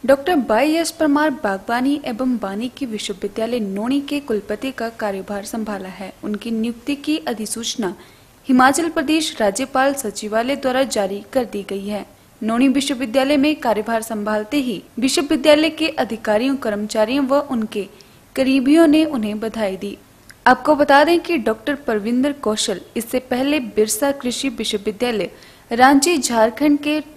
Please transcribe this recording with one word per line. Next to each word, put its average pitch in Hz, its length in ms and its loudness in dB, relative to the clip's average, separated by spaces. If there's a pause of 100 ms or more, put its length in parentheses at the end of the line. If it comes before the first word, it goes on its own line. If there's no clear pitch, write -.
डॉक्टर 277 320 4 (140)
वाईएस 311 420 2
परमार 302 420 2
बागवानी 233 600 -2 (120)
एवं 254 320 -2
वानिकी 208 480 -6
विश्वविद्यालय 214 720 -6
नौणी 214 420 -2
के 277 180 -4
कुलपति 220 520 -4
का 233 180 -8
कार्यभार 202 540 -6
संभाला 208 460 -8
है। 190 220 -14 (120)
उनकी 208 280 -6
नियुक्ति 233 440 -4
की 294 220 -4
अधिसूचना 220 760 -6 (540)
हिमाचल 277 420 4
प्रदेश 311 520 0
राज्यपाल 262 520 0
सचिवालय 226 640 -4
द्वारा 262 280 0
जारी 202 400 -2 (100)
कर 254 120 0
दी 208 240 -8
गई 196 180 -8
है। 208 180 -6 (360)
नौणी 226 260 2
विश्वविद्यालय 269 680 0
में 294 180 2
कार्यभार 226 460 -2
संभालते 214 560 -4
ही 247 240 -2 (180)
विश्वविद्यालय 294 680 2
के 311 180 -4
अधिकारियों, 233 680 -2
कर्मचारियों 220 680 -2
व 269 140 2 (120)
उनके 220 360 -4 (480)
करीबियों 269 520 6
ने 311 180 6
उन्हें 214 340 -4
बधाई 214 380 -4
दी। 196 200 -10 (500)
आपको 254 280 4
बता 285 280 6
दें 339 160 4
कि 339 180 -2
डॉक्टर 220 380 -2 (120)
परविंदर 240 460 0
कौशल 214 480 -4 (160)
इससे 240 220 -4
पहले 269 400 0
बिरसा 220 520 0
कृषि 269 380 -4
विश्वविद्यालय 214 800 -4 (420)
रांची, 277 460 6
झारखंड 247 600 2
के 294 220 -2 (140)